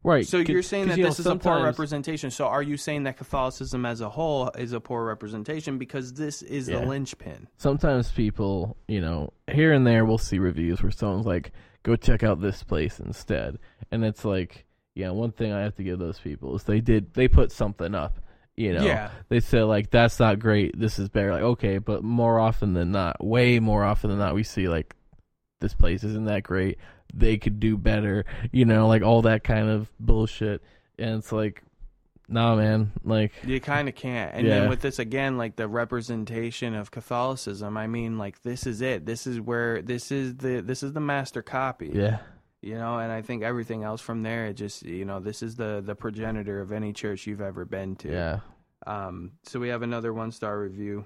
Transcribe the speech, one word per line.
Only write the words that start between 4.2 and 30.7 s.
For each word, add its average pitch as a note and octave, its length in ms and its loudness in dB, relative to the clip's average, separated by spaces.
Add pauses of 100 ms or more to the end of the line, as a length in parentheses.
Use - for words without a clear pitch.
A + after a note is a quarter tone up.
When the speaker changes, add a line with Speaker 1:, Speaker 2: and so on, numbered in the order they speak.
Speaker 2:
is A#2+ 140 -6
a A#2 80 -6
poor A#2 260 -6
representation? A2+ 720 -8
Because B2+ 360 -10
this D3 280 -8
is C3+ 240 -6
the E2+ 60 -6
Speaker 1:
Yeah. F2 140 -2
Speaker 2:
linchpin. C3 600 -8 (120)
Speaker 1:
Sometimes C#3 520 2
people, G2+ 680 0 (120)
you G#2 120 -2
know, D#2+ 320 -4 (160)
here D#3 240 6
and C3 140 6
there A2+ 180 6
we'll A2 140 4
see G2 220 0
reviews E2+ 420 2
where G#2 80 6
someone's G#2 360 -2
like, F2 260 -2 (320)
"Go A#2 100 4
check - 300 6
out G2 160 4
this G2 240 -2
place D2+ 340 -2
instead." - 600 -6 (340)
And A2+ 120 0
it's G#2+ 200 -4
like, F#2+ 400 -2 (320)
yeah, F#2 140 -4
one A2 200 -2
thing G#2+ 220 -4
I G2+ 80 -2
have G2+ 160 -4
to G2 80 -8
give F2+ 160 -4
those E2 180 -6
people C2+ 380 -8
is - 80 -6
they G#2+ 160 2
did, A2 340 2
they B2+ 140 4
put C3 240 8
something G2+ 420 -2
up, D2+ 240 -2 (380)
you G#2 160 0
know? F2 120 2
Speaker 2:
Yeah. A2+ 260 0 (180)
Speaker 1:
They A#2+ 100 2
said, A2+ 240 4
like, G#2+ 280 2
"That's A#2+ 280 6
not G#2+ 220 6
great, G#2 400 2
this G#2+ 180 0
is G2 120 -2
better." G2+ 200 2
Like, D#2 120 0
okay, A2 360 2
but G#2 240 -2
more A#2 380 4
often A2 340 2
than F2 160 2
not, F#2+ 340 -2
way A#2+ 360 6
more G#2+ 240 4
often G#2 260 2
than G2 80 0
not, F#2 160 0
we G#2 80 2
see, F#2+ 260 0
like, E2 280 -2 (640)
"This G#2+ 140 -2
place F#2+ 280 6
isn't A2 220 -2
that G#2+ 180 0
great, F#2+ 340 0 (380)
they A2 240 6
could G#2+ 220 -2
do A2 180 2
better," G#2 460 2 (280)
you B2+ 140 6
know, A2 220 6
like, A2 140 6
all A2+ 200 6
that A2 220 4
kind G#2+ 260 2
of A2 200 -2 (100)
bullshit. A2 600 4 (380)